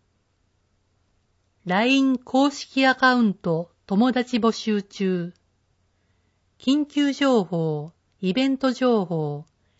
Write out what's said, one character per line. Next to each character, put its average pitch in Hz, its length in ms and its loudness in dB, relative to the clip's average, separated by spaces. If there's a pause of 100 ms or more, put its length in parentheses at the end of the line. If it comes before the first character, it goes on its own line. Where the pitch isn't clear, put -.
(1600)
ラ 190 200 0
イ 269 140 2
ン 269 200 2
公 277 320 0
式 - 340 -2
ア 262 80 4
カ 254 220 2
ウ 240 80 4
ン 202 100 2
ト 170 380 -4 (160)
友 226 240 2
達 247 260 -2
募 220 140 2
集 208 320 -4
中。 180 500 -4 (1300)
緊 285 260 0
急 285 280 -2
情 254 300 2
報、 160 500 -4 (260)
イ 185 140 -2
ベ 262 160 0
ン 262 80 -2
ト 262 140 0
情 233 340 0
報、 151 400 -6 (340)